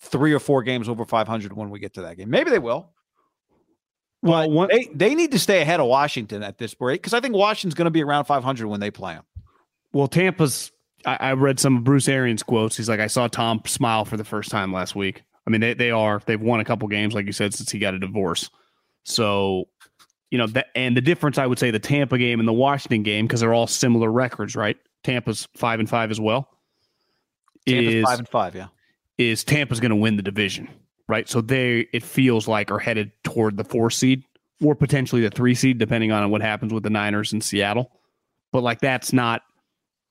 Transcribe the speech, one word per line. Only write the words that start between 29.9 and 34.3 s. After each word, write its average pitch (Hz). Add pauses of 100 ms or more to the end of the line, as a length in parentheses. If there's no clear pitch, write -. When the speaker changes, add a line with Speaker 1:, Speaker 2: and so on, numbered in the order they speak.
Speaker 2:
win 107
the 101
division, 98 (420)
right? 110
So 120
they, 123
it 120
feels 120
like, 107
are 104
headed 107 (100)
toward 107
the 107
four 117
seed 131 (380)